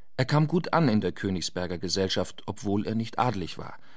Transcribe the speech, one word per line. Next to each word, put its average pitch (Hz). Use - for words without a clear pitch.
Er 131
kam 147
gut 165
an 160
in 107
der 90
Königsberger 90
Gesellschaft, 92
obwohl 101
er 107
nicht 113
adelig 107
war. -